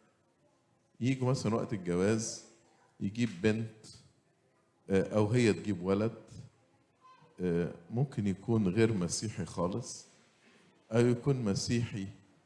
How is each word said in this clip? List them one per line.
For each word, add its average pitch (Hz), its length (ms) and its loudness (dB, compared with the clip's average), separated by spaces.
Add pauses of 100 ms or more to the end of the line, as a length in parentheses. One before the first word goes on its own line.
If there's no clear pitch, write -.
(1000)
يجوا 131 300 0
مثلا 113 240 0
وقت 113 180 -2
الجواز 98 720 0 (560)
يجيب 110 280 -2 (140)
بنت، 110 440 0 (1040)
آه، 95 260 2
أو 107 100 4
هي 113 260 4
تجيب 90 300 -4
ولد، 101 300 2 (1300)
آه، 87 340 0 (160)
ممكن 113 360 -2
يكون 101 420 0
غير 113 240 4
مسيحي 95 520 -4
خالص، 95 640 -6 (840)
أو 120 140 4
يكون 123 380 2
مسيحي 107 640 -2 (400)